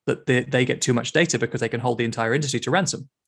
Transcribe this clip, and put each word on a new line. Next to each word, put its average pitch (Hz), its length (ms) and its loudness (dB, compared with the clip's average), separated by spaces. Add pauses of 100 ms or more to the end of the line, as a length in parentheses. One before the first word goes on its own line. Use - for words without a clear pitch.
that - 200 -2
they, 123 200 4
they 127 180 2
get - 180 -2
too 127 120 2
much 120 180 -2
data 165 260 2
because - 220 -2
they 117 100 -2
can 117 120 -6
hold 120 160 0
the 120 80 0
entire 113 280 0
industry 139 280 0
to 127 100 -4
ransom, 170 380 0 (180)